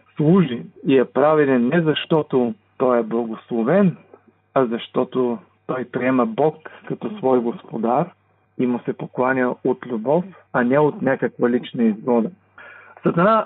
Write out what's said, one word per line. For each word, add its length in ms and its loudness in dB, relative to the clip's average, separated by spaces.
служи 460 2
и 100 4
е 80 4
праведен 600 2
не 140 2
защото 720 0
той 220 2
е 40 0
благословен, 920 0
а 120 4
защото 720 -4
той 180 -6
приема 400 0
Бог 300 0
като 300 -8
свой 220 2
господар 720 -2
и 80 0
му 180 -2
се 80 -6
покланя 720 -2
от 220 -2
любов, 400 -2
а 100 0
не 160 2
от 220 0
някаква 480 -2
лична 340 -2
изгода. 460 0
Сатана 420 2